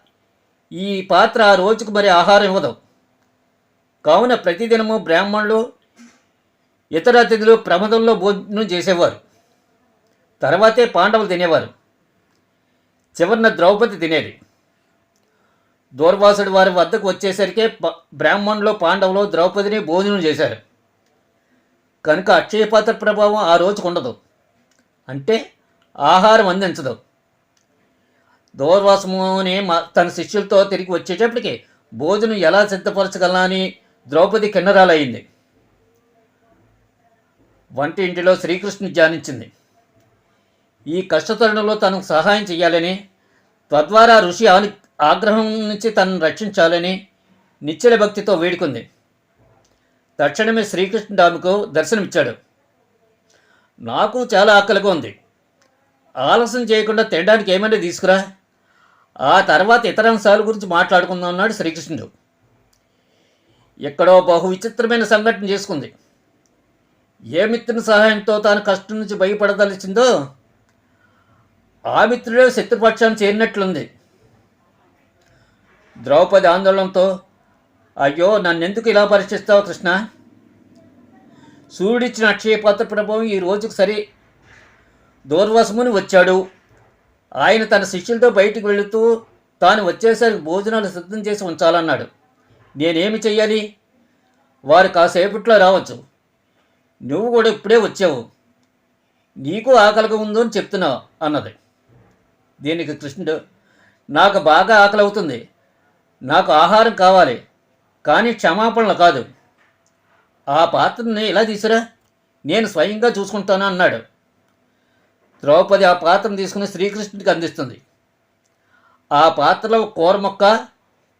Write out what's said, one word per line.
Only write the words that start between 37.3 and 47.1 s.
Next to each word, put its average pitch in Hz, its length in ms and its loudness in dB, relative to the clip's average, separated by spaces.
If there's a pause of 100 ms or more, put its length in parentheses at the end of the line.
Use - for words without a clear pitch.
వంటింటిలో 175 640 -2
శ్రీకృష్ణుని 180 580 -8
ధ్యానించింది. 156 580 -2 (1300)
ఈ 170 160 -6
కష్టతరుణంలో 214 720 0
తనకు 190 280 -2
సహాయం 185 400 0
చేయాలని, 175 680 -2 (640)
తద్వారా 214 480 6
ఋషి 180 260 -2
ఆని-, 202 240 4 (300)
ఆగ్రహం 214 680 0
నుంచి 208 220 -4
తనను 190 280 -2
రక్షించాలని 175 880 -2 (540)